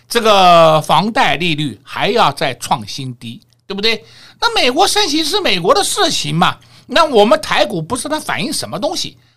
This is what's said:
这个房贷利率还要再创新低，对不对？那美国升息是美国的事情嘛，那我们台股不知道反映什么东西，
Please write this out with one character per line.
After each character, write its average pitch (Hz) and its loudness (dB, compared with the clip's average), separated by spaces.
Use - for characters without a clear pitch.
这 233 -2
个 170 6
房 175 0
贷 190 0
利 165 -2
率 143 -6
还 143 -4
要 202 2
再 139 -4
创 127 -6
新 131 -10
低， 120 -16
对 196 -10
不 196 -8
对？ 220 -2
那 466 -2
美 339 2
国 359 2
升 415 0
息 302 -2
是 370 -2
美 214 0
国 190 0
的 392 2
事 381 -2
情 151 -4
嘛， 165 0
那 320 2
我 240 4
们 302 4
台 233 0
股 190 -4
不 165 -6
知 262 -10
道 - -4
反 135 -6
映 285 -6
什 - -8
么 151 -10
东 311 -4
西， - -10